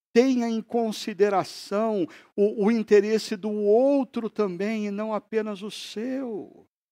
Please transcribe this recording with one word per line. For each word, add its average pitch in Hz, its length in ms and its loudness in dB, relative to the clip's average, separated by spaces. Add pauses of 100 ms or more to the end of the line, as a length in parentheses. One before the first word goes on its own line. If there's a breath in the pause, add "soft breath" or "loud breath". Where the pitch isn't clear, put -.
(140)
tenha 247 320 4
em 226 140 -2
consideração 208 1500 -2 (300 loud breath)
o, 208 300 2
o 226 40 4
interesse 214 640 2
do 202 160 -6
outro 226 760 2
também 208 580 -2
e 202 40 -4
não 214 220 -6
apenas 214 500 -4
o 208 80 -10
seu." 240 960 -10 (260)